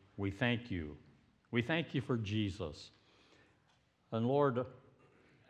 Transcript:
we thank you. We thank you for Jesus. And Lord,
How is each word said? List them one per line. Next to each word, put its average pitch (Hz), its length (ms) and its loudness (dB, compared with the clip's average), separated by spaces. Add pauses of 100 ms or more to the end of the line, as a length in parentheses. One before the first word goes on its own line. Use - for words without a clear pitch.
(180)
we 101 120 0
thank 120 400 0
you. 78 280 -6 (540)
We 117 100 2
thank 160 340 0
you 135 60 0
for 127 160 0
Jesus. 98 720 -2 (1200)
And 113 160 2
Lord, 135 380 4 (840)